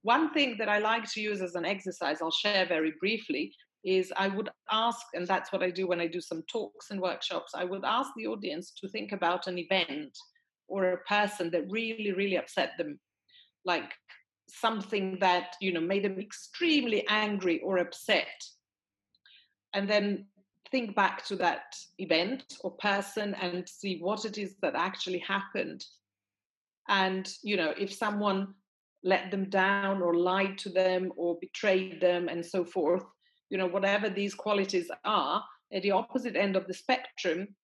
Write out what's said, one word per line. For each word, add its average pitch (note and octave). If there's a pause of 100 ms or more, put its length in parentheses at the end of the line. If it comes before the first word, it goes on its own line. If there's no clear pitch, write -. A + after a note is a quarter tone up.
One C#4+
thing C4+
that G#3+
I G#3
like A3
to A3
use G#3
as F3+
an F3
exercise, F3
I'll E3
share F#3+
very D#3+
briefly, F#3+ (280)
is F#3
I G3
would G3 (200)
ask, A3+ (140)
and F3
that's -
what F#3
I F3+
do F#3
when E3+
I E3+
do E3+
some D#3+ (100)
talks -
and G3
workshops, F3
I F3
would F#3+
ask B3
the A3
audience G3+ (100)
to G3
think G#3
about F3+
an F3+
event D#3+ (540)
or F#3
a F3+
person G3+
that F3
really, A3
really G3
upset -
them, D3+ (640)
like F3 (600)
something G3
that, F3+
you F#3+
know, E3
made G3
them F#3+
extremely A#3+
angry G#3
or F#3+
upset. - (1400)
And G3
then G3+ (440)
think A#3
back -
to G3
that - (240)
event F#3 (160)
or F3+
person G3+
and F3+
see F#3+
what G#3
it G#3
is F#3+
that D#3+
actually F#3
happened. - (1040)
And, F#3+ (140)
you G#3
know, D#3+
if G3
someone G3+ (500)
let F#3
them F#3+
down G3
or E3+
lied F#3+
to -
them F#3
or F3
betrayed F#3
them F3
and E3+
so F3+
forth, F3 (480)
you F#3+
know, F#3+
whatever G3
these G3
qualities G3 (140)
are, F3 (300)
at F#3+
the G3+
opposite A3+
end F#3+
of F#3
the F#3
spectrum F#3+ (160)